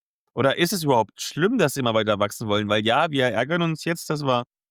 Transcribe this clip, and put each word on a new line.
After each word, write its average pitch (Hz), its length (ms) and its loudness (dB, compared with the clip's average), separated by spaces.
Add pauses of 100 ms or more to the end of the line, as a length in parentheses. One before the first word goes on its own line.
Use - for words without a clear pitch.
(360)
oder 123 240 2
ist 170 140 0
es 175 100 -6
überhaupt 123 380 2
schlimm, 208 360 -2
dass 160 160 2
sie 139 60 -6
immer 117 160 0
weiter 107 240 2
wachsen 104 280 -4
wollen? 104 220 0
Weil 107 160 2
ja, 139 240 2
wir 135 160 0
ärgern 127 380 0
uns 160 200 -4
jetzt, 165 280 -4
dass 147 120 -4
wir 123 200 2 (280)